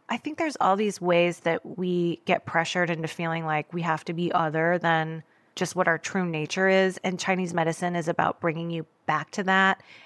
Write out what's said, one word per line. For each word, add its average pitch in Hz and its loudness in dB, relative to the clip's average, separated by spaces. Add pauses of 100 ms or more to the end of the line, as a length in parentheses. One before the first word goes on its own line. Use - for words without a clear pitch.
I 233 -4
think 302 -10
there's 311 -2
all 190 4
these 208 -2
ways 175 4
that - -4
we 175 -2
get - 0
pressured 170 0
into 160 -4
feeling 165 -4
like 151 -2
we 175 -4
have 165 -2
to 175 -6
be 165 -2
other 165 2
than 160 0 (320)
just - -4
what 180 2
our 165 4
true 185 -2
nature 165 0
is. 190 4
And 185 -2
Chinese 185 0
medicine 170 0
is 165 -2
about - 0
bringing 170 -4
you 165 -6 (200)
back 151 -2
to 208 -4
that 190 4 (240)